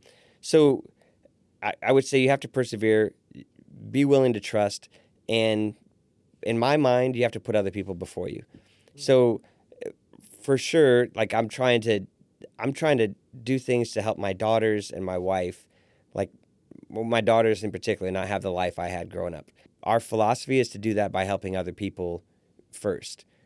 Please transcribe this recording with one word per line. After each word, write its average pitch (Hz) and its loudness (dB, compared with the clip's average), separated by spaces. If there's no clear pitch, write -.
so 147 2
I, 104 -4
I 120 2
would 135 4
say 135 0
you 135 4
have 139 2
to - -12
persevere, 110 0
be 139 2
willing 135 4
to 107 -2
trust, - -2
and 107 0
in 117 -2
my 135 2
mind, 127 2
you 120 2
have 117 0
to 107 -8
put 107 -4
other 98 0
people 95 -6
before 90 -8
you. - -12
So, 131 4
for 135 2
sure, 123 6
like, 107 -2
I'm 113 0
trying 123 2
to, 110 0
I'm 127 -2
trying 151 2
to 110 2
do 127 -2
things 120 -2
to 107 -4
help 107 -2
my 101 -4
daughters 107 0
and 95 -8
my 92 -4
wife, 92 -4
like, 98 -4
well, 113 -6
my 113 0
daughters 110 2
in 104 -4
particular, 92 -4
not 95 -4
have 98 -4
the 95 -4
life 90 -4
I 90 -4
had 90 -8
growing 87 -8
up. - -16
Our 113 2
philosophy 113 0
is 120 0
to - -16
do 104 -2
that 101 0
by 95 -2
helping 95 -4
other 87 -6
people 90 -8
first. - -8